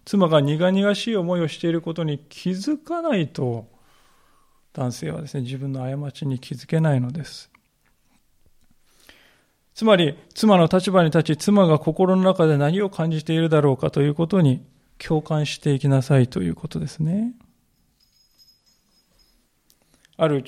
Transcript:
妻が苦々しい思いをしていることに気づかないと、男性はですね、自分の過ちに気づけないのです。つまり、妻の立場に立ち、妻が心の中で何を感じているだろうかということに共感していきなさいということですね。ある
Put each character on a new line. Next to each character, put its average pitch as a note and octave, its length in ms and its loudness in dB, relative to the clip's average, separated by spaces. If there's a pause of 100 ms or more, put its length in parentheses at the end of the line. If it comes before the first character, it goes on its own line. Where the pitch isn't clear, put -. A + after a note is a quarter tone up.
妻 F#3+ 220 2
が D#3 120 4
苦 D#3 320 0
々 G3 220 2
し G3+ 160 -6
い A3 60 -2
思 F3+ 200 -2
い F3 60 0
を D#3 60 -2
し - 100 -14
て E3+ 100 -4
い E3 40 0
る E3 100 -4
こ E3 100 -8
と E3 100 -6
に D3+ 160 -4 (120)
気 - 220 -6
づ G3+ 300 -6
か E4+ 200 -8
な D4+ 140 -2
い D#3 120 -2
と、 A#2+ 400 -8 (1040)
男 B2 200 -6
性 D3+ 180 -10
は E3 100 -8
で D3+ 60 -12
す - 80 -12
ね、 C#3 80 -6
自 C3 160 -8
分 C#3 140 -8
の C3 80 -8
過 C3+ 320 -8
ち - 140 -10
に C3 120 -4
気 - 160 -14
づ - 120 -18
け D#3+ 140 0
な D#3+ 140 2
い B2+ 80 2
の B2 100 -6
で D#3+ 120 -8
す。 - 260 -20 (2250)
つ - 100 -4
ま G#3+ 120 6
り、 E3 200 2 (160)
妻 G#3 240 4
の E3 160 4
立 F#3 180 0
場 F#3 120 4
に D#3+ 80 2
立 D#3+ 140 2
ち、 D3+ 120 0
妻 G3+ 300 4
が D#3 120 4
心 F#3 380 0
の F#3+ 60 2
中 F#3 240 2
で D#3 100 4
何 D3+ 240 0
を G3+ 80 -2
感 E3 220 -4
じ D#3 160 -6
て D#3+ 80 -2
い - 20 0
る E3 140 0
だ D#3 100 4
ろ C#3+ 120 4
う B2 40 -2
か D#3 140 -4
と D3 100 -2
い C#3+ 80 2
う C#3+ 60 -2
こ E3 120 -2
と F#3+ 140 2
に C3+ 240 2 (320)
共 D#3 240 -2
感 D3+ 240 -2
し - 140 -8
て D3 160 -2
い C3+ 60 -2
き C#3+ 100 0
な C3+ 100 4
さ C3+ 180 2
い B2+ 100 4
と - 140 -6
い F3 60 -2
う E3 60 -4
こ - 140 -14
と D#3+ 120 -8
で D#3 60 -6
す - 140 -10
ね。 G#3 340 -4 (2750)
あ E3 120 0
る C#3 200 -2